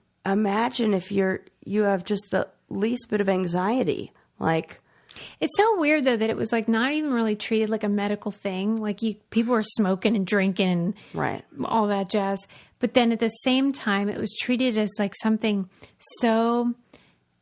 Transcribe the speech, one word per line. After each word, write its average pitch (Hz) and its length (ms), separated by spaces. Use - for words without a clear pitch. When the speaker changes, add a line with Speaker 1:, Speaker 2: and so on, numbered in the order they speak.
Speaker 1:
imagine 214 680
if 180 160
you're, 190 300
you 208 180
have 196 220
just 202 260
the - 180
least 220 420
bit 214 100
of 196 80
anxiety, 185 840
like 165 420
Speaker 2:
It's - 180
so 427 220
weird, 302 260
though, 247 120
that 220 120
it 220 80
was, 226 140
like, 226 160
not 226 260
even 302 200
really 226 240
treated 220 340
like 220 140
a 208 40
medical 202 440
thing. 196 440
Like, 208 240
you, 220 140
people 233 220
were 220 100
smoking 214 540
and 196 100
drinking 190 420
and 175 260
Speaker 1:
Right. 143 300
Speaker 2:
all 220 220
that 196 240
jazz. 196 300
But 233 140
then 233 180
at 226 80
the 226 80
same 262 440
time, 202 360
it - 100
was - 240
treated 247 340
as, 214 220
like, 202 240
something 214 480
so, 233 560